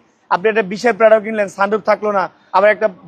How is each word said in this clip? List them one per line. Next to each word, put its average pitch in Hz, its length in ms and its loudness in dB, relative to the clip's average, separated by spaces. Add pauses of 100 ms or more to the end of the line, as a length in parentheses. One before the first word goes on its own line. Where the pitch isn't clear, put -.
(300)
আপনি 175 200 0
একটা 220 120 0
বিশের 208 320 -2
প্রাডো 220 260 4
কিনলেন, 208 280 -4
সানরুফ 202 340 -4
থাকলো 208 300 -2
না, 185 180 -2 (220)
আবার 196 180 4
একটা 208 200 0 (180)